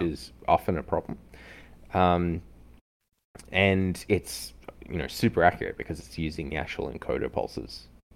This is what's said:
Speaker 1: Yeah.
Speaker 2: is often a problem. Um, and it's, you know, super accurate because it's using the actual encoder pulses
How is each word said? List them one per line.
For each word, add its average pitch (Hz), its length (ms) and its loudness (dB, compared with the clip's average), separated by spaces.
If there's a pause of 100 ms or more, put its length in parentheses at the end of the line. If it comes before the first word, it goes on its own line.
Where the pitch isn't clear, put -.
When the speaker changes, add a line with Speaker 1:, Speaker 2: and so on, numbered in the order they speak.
Speaker 1:
Yeah. 85 40 0
Speaker 2:
is 78 280 -4 (160)
often 85 300 2
a 76 40 -4
problem. - 360 -4 (760)
Um, 87 500 4 (1080)
and 95 560 4
it's, - 460 -2 (340)
you - 80 -6
know, 71 100 -4
super 110 360 0
accurate 87 340 4
because 78 220 -8
it's - 200 -14
using 78 320 -4
the 80 60 -4
actual 67 340 -6
encoder - 400 -4
pulses - 580 -8 (280)